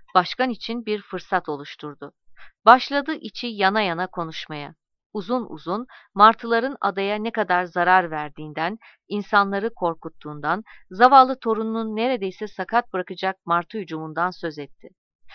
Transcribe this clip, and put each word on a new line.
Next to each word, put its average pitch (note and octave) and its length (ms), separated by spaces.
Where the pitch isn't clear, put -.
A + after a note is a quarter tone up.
başkan A3 360
için A3+ 360
bir G#3+ 160
fırsat - 460
oluşturdu. D3 640
Başladı C#4 500
içi - 320
yana G3+ 340
yana F3+ 260
konuşmaya. D#3+ 680
Uzun G#3+ 360
uzun F#3 380
martıların A3+ 680
adaya G3 360
ne G#3+ 160
kadar F#3 320
zarar F3 460
verdiğinden, D#3 680
insanları G3+ 640
korkuttuğundan, D#3+ 880
zavallı B3+ 480
torununun A3 580
neredeyse G#3+ 500
sakat A3 460
bırakacak F#3 540
martı F3 320
hücumundan D#3+ 520
söz D#3+ 280
etti. - 300